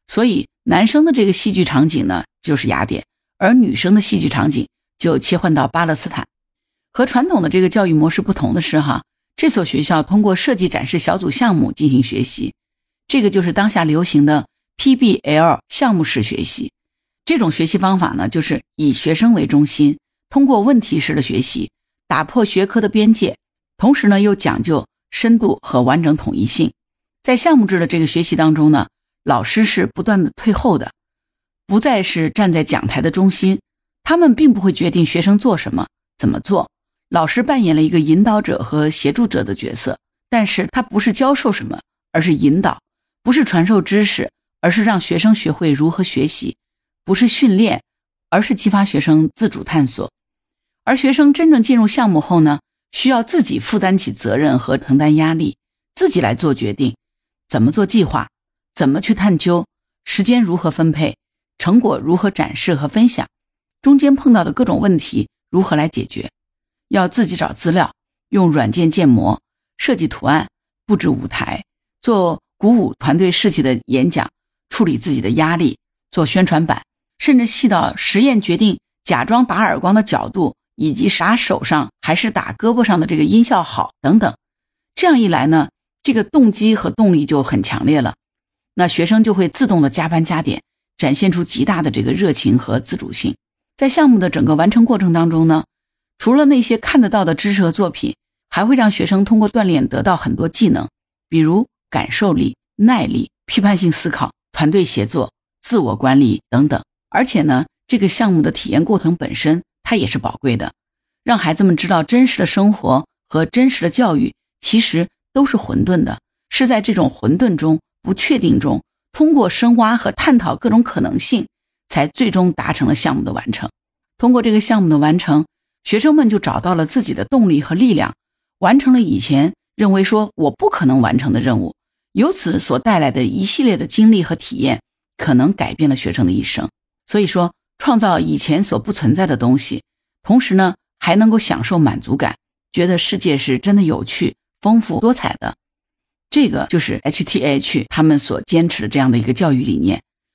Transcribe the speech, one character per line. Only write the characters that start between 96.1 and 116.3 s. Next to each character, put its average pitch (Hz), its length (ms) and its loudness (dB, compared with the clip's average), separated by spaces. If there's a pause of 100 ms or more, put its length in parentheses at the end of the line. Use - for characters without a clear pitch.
除 233 160 0
了 294 120 4
那 269 160 4
些 226 160 0
看 262 240 2
得 202 80 2
到 202 160 0
的 160 100 0
知 202 180 -2
识 196 80 2
和 165 100 2
作 185 180 -2
品， - 260 -8 (340)
还 190 160 -2
会 262 100 2
让 226 140 2
学 - 160 -2
生 196 200 0
通 220 140 2
过 208 100 2
锻 220 140 0
炼 151 240 0
得 127 140 -4
到 180 140 0
很 - 200 -4
多 165 120 -4
技 175 220 0
能， - 180 -2 (400)
比 160 120 0
如 170 280 2 (220)
感 - 220 -6
受 196 220 0
力、 127 220 -2 (200)
耐 226 300 2
力、 - 240 -4 (160)
批 - 160 -2
判 202 160 2
性 170 140 2
思 - 180 -2
考、 - 220 -6 (200)
团 151 200 0
队 185 140 2
协 - 200 -2
作、 127 280 -4 (280)
自 233 180 0
我 110 160 -2
管 131 240 2
理 120 300 2
等 135 180 2
等。 - 140 -4 (280)
而 254 160 0
且 220 160 0
呢， 151 240 0 (220)
这 247 100 0
个 196 100 2
项 208 240 0
目 160 100 2
的 135 100 0
体 - 180 -8
验 156 160 0
过 131 140 0
程 165 160 0
本 - 200 -8
身， 160 280 -2 (180)
它 - 140 -4
也 185 120 0
是 143 120 -6
宝 - 200 -8
贵 123 160 -2
的， - 160 -8 (520)
让 233 140 0
孩 160 160 -2
子 196 100 0
们 180 120 4
知 170 120 -4
道 170 160 0
真 247 240 2
实 - 120 -6
的 180 60 -2
生 202 260 2
活 143 340 -2 (220)
和 160 180 -2
真 254 240 2
实 - 120 -4
的 170 80 -2
教 202 260 0
育 127 180 -2 (280)
其 - 180 0
实 175 300 -2 (240)
都 277 120 2
是 247 120 0
混 - 260 -4
沌 175 200 0
的， - 160 -4 (300)